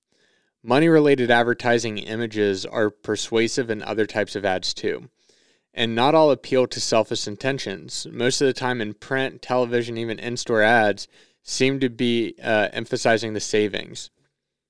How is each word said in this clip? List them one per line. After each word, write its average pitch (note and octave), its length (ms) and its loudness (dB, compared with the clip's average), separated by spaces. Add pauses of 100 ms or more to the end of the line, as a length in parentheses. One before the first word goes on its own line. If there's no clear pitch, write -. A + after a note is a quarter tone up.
(640)
Money-related C#3+ 680 4
advertising A#2 680 2
images G#2+ 680 -2
are A2 240 -2
persuasive A2+ 800 -2
in G#2+ 140 -6
other G#2+ 240 -2
types G#2 280 -4
of G2+ 120 -4
ads F#2 280 -2
too. D#2 340 -6 (680)
And A2+ 200 -2
not B2+ 200 4
all D#3 160 6
appeal B2+ 360 2
to A#2+ 140 -8
selfish A2 480 0
intentions. G#2 840 -6
Most A#2+ 300 -2
of C#3+ 60 4
the C3 80 0
time B2 260 -4
in G#2 140 -6
print, - 480 -4
television, A#2+ 560 -2
even A2+ 200 -6
in-store A#2+ 440 -2
ads G#2+ 440 4 (360)
seem C3+ 380 0
to C3 100 -2
be, A#2 520 -2
uh, G#2+ 300 2
emphasizing A2+ 640 0
the G2+ 60 -6
savings. - 720 -4 (600)